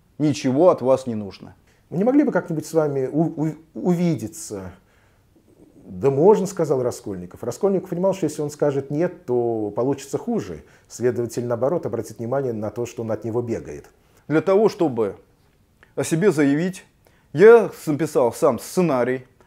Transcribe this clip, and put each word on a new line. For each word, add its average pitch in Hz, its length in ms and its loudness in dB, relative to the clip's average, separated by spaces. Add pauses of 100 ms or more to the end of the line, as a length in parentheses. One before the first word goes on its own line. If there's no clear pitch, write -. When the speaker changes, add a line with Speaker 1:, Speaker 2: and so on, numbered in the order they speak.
(180)
Speaker 1:
ничего 143 520 4
от - 100 0
вас 127 260 2
не 117 80 -6
нужно. 98 400 -12 (360)
Speaker 2:
«Мы 139 80 -6
не 196 60 0
могли 269 200 4
бы 233 80 0
как-нибудь 165 320 -4
с - 80 -14
вами 143 340 0
у-, 151 420 0
у-, 156 80 -8 (180)
увидеться?» 113 960 -4 (1120)
«Да 95 260 -2
можно», 185 360 4
сказал 143 360 -2
Раскольников. 98 600 -8
Раскольников 180 480 -2
понимал, 185 240 0
что 185 100 -4
если 151 160 -4
он 147 100 -4
скажет 139 400 -2
«нет», 170 360 -4
то 117 500 -2
получится 135 400 -4
хуже. 104 480 -6 (240)
Следователь, 120 560 -2
наоборот, 123 400 -2
обратит 113 340 -8
внимание 123 360 -4
на 107 160 -6
то, 120 160 -6
что - 160 -10
он 110 80 -6
от 107 140 -4
него 117 180 -2
бегает. 80 480 -10 (380)
Speaker 1:
Для 156 120 2
того, 196 300 4
чтобы 117 460 -2 (800)
о 139 100 -4
себе 175 280 2
заявить. 151 520 0 (480)
Я 208 380 8 (160)
написал 143 460 0
сам 139 260 2
сценарий, 127 680 0 (200)